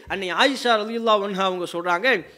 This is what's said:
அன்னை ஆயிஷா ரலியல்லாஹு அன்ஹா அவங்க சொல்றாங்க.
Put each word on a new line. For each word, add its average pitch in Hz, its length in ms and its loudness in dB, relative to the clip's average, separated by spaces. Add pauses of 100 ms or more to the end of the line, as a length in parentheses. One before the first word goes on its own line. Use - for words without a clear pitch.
அன்னை 180 260 -6
ஆயிஷா 247 340 2
ரலியல்லாஹு 220 600 2
அன்ஹா 190 120 -4
அவங்க 185 340 0
சொல்றாங்க. 175 520 0 (120)